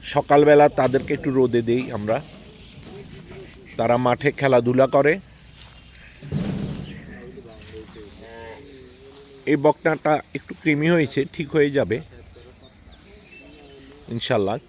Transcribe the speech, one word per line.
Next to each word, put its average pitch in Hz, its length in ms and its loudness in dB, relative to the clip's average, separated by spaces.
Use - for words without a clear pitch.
সকালবেলা 147 520 6
তাদেরকে 131 340 0
একটু 143 180 -4
রোদে 123 380 2
দেই 123 220 0
আমরা, 107 260 -2
তারা 117 220 2
মাঠে 127 340 2
খেলাধুলা 127 560 4
করে। 139 260 4
এই 151 140 4
বকনাটা 151 480 2
একটু - 240 -12
কৃমি 151 320 0
হয়েছে, 147 260 0
ঠিক 147 200 -8
হয়ে 147 220 4
যাবে 104 200 0
ইনশাল্লাহ 113 440 -2